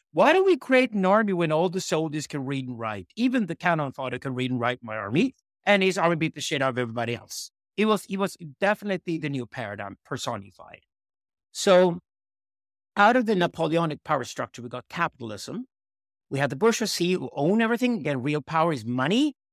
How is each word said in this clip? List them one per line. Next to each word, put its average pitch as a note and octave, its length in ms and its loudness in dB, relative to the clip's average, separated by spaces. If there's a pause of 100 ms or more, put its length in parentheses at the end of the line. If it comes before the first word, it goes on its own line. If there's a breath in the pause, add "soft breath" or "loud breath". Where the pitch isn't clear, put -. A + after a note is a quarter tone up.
(120)
"Why A3+ 220 6
don't F#4+ 100 4
we F4+ 140 4
create B3+ 340 2
an F#3+ 140 2
army G3+ 260 4
when E3+ 180 0
all E3 200 2
the F3+ 100 -4
soldiers D#3 460 -2
can C#3 180 -8
read C3+ 240 -4
and A#2+ 100 -8
write? G#2+ 380 -6
Even A#3+ 300 0
the D#3+ 100 -6
cannon D#3+ 340 0
fodder B2+ 280 -6
can C3 160 -6
read B2+ 160 -2
and B2+ 100 -2
write B2 220 -2
my A2 120 -10
army." A2+ 400 0 (300)
And G3+ 180 4
his F#3+ 140 2
army E3+ 200 2
beat D#3 180 -2
the D3 80 -10
shit C#3+ 180 -2
out C3+ 100 2
of B2 80 -4
everybody A#2 360 -4
else. - 360 -12 (280)
It G#3+ 80 4
was, G#3+ 240 0
it G3 80 -4
was F#3+ 180 -2 (240)
definitely G3 560 -2
the D3+ 140 -4
new B2+ 160 -4
paradigm G2+ 580 -10
personified. G2+ 760 -10 (680)
So F3+ 500 4 (960)
out G#3+ 200 6
of B3 80 2
the G#3+ 100 0
Napoleonic E3 680 0
power C#3 200 -2
structure, - 360 -10
we A#2+ 80 -10
got B2 220 -12
capitalism. D#3 760 -8 (640)
We - 100 -4
had C#3 120 0
the C3+ 60 -8
bourgeoisie F#3+ 580 0
who C3+ 180 -4
own F#3 300 2
everything. A#3 380 0
Again, C3+ 220 -2
real D3 200 -2
power D#3+ 320 0
is A2 100 -6
money E3 500 0 (180)